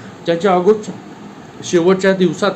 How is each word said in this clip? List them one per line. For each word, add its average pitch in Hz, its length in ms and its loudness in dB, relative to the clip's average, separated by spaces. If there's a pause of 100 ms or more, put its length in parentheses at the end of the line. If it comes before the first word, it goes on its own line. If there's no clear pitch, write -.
(260)
ज्यांचे 170 220 0
ऑगस्ट 185 420 2 (760)
शेवटच्या 185 500 2
दिवसात, 185 420 0